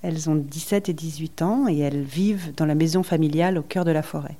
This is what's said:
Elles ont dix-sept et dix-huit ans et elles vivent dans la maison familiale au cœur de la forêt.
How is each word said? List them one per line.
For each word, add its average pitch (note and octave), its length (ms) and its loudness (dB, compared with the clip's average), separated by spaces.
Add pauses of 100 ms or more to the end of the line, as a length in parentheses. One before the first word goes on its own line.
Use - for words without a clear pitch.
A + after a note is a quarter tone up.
Elles D#3+ 260 -4
ont D#3 60 4
dix-sept D#3 540 -2
et F3+ 40 0
dix-huit D#3 500 -6
ans A#3 260 2
et D3+ 100 2
elles C#3+ 240 0
vivent E3+ 540 -2
dans D#3+ 100 2
la D3+ 80 2
maison E3 300 4
familiale E3 540 2
au D3 40 -2
cœur F3+ 220 -2
de E3 80 4
la D#3 100 2
forêt. D3 380 -8